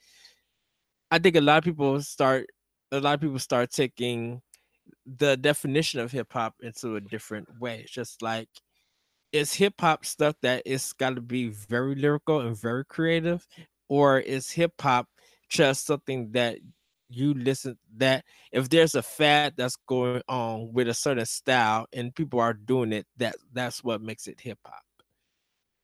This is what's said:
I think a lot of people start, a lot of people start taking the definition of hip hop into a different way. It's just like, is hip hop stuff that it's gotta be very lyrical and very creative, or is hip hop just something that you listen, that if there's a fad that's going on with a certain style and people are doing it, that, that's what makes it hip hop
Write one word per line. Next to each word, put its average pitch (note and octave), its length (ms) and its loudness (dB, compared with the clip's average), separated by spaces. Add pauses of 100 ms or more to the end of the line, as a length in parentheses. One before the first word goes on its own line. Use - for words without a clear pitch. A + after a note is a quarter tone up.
(1120)
I E3 80 4
think E3+ 160 4
a D#3+ 60 8
lot D3 180 6
of D#3 60 2
people D3 380 0
start, - 440 0 (460)
a C#3 80 -2
lot C#3+ 140 2
of C#3+ 60 -2
people C#3+ 180 -4
start B2 320 0
taking A#2+ 720 -4 (640)
the C3+ 300 2
definition C#3+ 640 0
of A#2 120 -6
hip B2+ 200 -6
hop A2+ 280 -4
into A2+ 360 -8
a G#2 40 -4
different G#2 480 -12 (100)
way. A#2 220 -8
It's G#2+ 100 -20
just - 320 -12
like, A2+ 260 -4 (840)
is D3 220 0
hip G3+ 260 2
hop D#3 240 2
stuff D3+ 380 0
that B2 240 0
it's C3 260 -4
gotta C3 280 -2
be A#2+ 280 -4
very A#2+ 460 -4
lyrical D3 460 2
and A#2 160 -4
very A#2 280 -4
creative, E3 600 -2 (420)
or C#3 300 6
is C3 320 -4
hip E3+ 300 0
hop B2 280 2 (400)
just C#3 380 2
something C3 460 -4
that A#2+ 260 0 (500)
you C3+ 260 0
listen, B2+ 440 -2 (180)
that C3 280 2 (260)
if B2+ 180 0
there's D#3+ 280 6
a B2 60 2
fad D3 540 2
that's B2+ 200 -2 (100)
going B2 420 0
on A2+ 440 -4
with A#2+ 160 2
a A#2 60 0
certain B2 320 0
style A2+ 640 2
and B2 220 -8
people C3 260 -2
are A#2 140 2
doing A2 380 0
it, G#2 140 -4 (100)
that, A#2 200 -4 (160)
that's B2 320 -8
what A2 180 -4
makes A2 240 -12
it - 140 -16
hip A2+ 240 -12
hop - 180 -20 (1000)